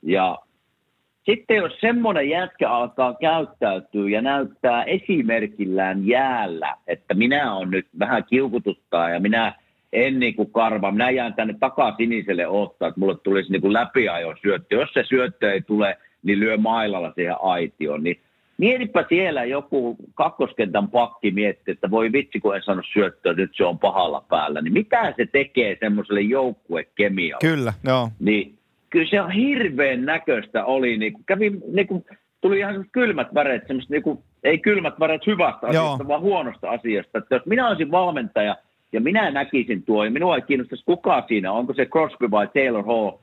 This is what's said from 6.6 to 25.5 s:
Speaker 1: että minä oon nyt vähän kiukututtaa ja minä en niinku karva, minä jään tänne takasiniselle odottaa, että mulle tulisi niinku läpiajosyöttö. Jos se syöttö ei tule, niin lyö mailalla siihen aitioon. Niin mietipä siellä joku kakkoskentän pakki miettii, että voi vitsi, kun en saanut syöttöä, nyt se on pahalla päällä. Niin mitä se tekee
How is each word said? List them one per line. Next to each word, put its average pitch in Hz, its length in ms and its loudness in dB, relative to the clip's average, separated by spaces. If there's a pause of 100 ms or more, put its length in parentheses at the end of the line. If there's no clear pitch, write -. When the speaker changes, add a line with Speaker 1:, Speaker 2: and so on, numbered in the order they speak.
Speaker 1:
että 87 280 -4
minä 120 400 2
oon 92 160 -4
nyt 92 160 -2 (120)
vähän 117 260 0
kiukututtaa 104 880 0
ja 87 100 -2
minä 110 340 0 (380)
en 131 280 2
niinku 110 260 0
karva, 107 440 0
minä 117 200 0
jään 120 240 -2
tänne 110 260 -2
takasiniselle 110 840 0
odottaa, 95 420 -2
että 87 120 -6
mulle 95 220 0
tulisi 95 300 0
niinku 98 200 2
läpiajosyöttö. 98 1040 0
Jos 147 180 0
se 135 140 2
syöttö 123 440 0
ei 95 100 0
tule, 104 360 0 (240)
niin 98 180 2
lyö 110 160 2
mailalla 107 580 0
siihen 87 280 -2
aitioon. 78 640 -2
Niin 87 160 -2 (380)
mietipä 214 500 0
siellä 170 360 0
joku 131 520 -4 (180)
kakkoskentän 104 760 0
pakki 117 420 0
miettii, 98 420 -2
että - 180 -4
voi 113 220 2
vitsi, 135 280 -2
kun 101 160 0
en 92 60 -8
saanut 92 300 -4
syöttöä, 92 400 0
nyt 90 240 -2
se 98 80 2
on 87 140 0
pahalla 87 500 0
päällä. 76 340 0
Niin 80 100 0
mitä 208 440 2
se 120 100 0
tekee 120 540 0